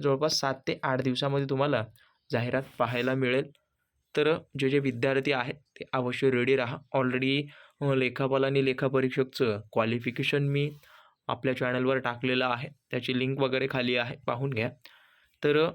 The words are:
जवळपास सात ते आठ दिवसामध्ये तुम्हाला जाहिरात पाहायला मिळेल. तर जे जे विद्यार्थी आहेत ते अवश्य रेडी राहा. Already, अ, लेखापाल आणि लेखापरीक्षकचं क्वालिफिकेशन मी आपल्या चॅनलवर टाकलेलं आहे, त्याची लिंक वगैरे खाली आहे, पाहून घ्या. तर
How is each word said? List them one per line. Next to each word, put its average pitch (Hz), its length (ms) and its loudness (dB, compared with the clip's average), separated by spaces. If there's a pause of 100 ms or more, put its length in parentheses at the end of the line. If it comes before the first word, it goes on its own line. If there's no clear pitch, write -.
जवळपास 143 380 2
सात 135 140 -2
ते - 280 -6
आठ 131 180 0
दिवसामध्ये 139 500 0
तुम्हाला 135 340 0 (480)
जाहिरात 123 300 0 (160)
पाहायला 123 360 0
मिळेल. 131 360 0 (640)
तर 151 180 2 (240)
जे 135 120 2
जे 143 80 4
विद्यार्थी 135 540 0
आहेत 135 220 -2
ते - 380 -16
अवश्य 127 380 2
रेडी 127 260 4
राहा. 127 220 -2 (180)
Already, 131 460 0 (380)
अ, 139 140 2
लेखापाल 131 500 2
आणि 135 200 2
लेखापरीक्षकचं 131 960 0 (120)
क्वालिफिकेशन 120 720 0
मी 143 300 0 (560)
आपल्या 123 280 -2
चॅनलवर 127 420 0
टाकलेलं 127 480 0
आहे, 123 220 -2 (220)
त्याची 127 280 -2
लिंक 131 200 0
वगैरे 131 320 0
खाली 123 260 0
आहे, 120 200 -2 (100)
पाहून 127 240 -2
घ्या. 117 180 -2 (760)
तर 151 300 4